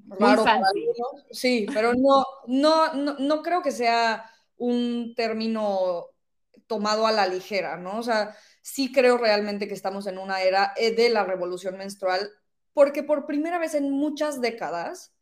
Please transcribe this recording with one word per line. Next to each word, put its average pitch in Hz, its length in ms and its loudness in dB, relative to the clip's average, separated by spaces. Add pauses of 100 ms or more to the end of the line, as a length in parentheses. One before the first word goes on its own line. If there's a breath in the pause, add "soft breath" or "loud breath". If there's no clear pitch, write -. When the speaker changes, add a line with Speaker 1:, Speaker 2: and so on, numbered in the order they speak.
Speaker 1:
Muy 190 140 -14
Speaker 2:
raro 208 240 6
para - 180 6
Speaker 1:
fancy. 196 200 2
Speaker 2:
algunos. - 500 -4
Sí, 233 420 0
pero 233 220 2
no, 269 300 6 (200)
no, 302 480 2
no, 285 240 -4
no 294 240 0
creo 339 220 -2
que 277 80 0
sea 233 580 0 (260 loud breath)
un 240 600 -2
término 220 880 -2 (640)
tomado 214 400 0
a 220 40 2
la 214 140 2
ligera, 185 520 -4
¿no? 185 200 -10
O 233 60 -6
sea, 214 320 -2 (260 loud breath)
sí 262 300 -6
creo 247 260 6
realmente 208 500 0
que 196 60 -10
estamos 196 320 -8
en 190 140 -8
una 190 240 -4
era, 190 340 2
eh, 226 160 2
de 233 160 4
la 214 140 2
revolución 180 540 -6
menstrual, 196 520 -4 (440)
porque 294 280 4
por 294 240 -2
primera 311 320 -4
vez 320 160 -2
en 285 160 0
muchas 294 500 -2
décadas 226 840 -6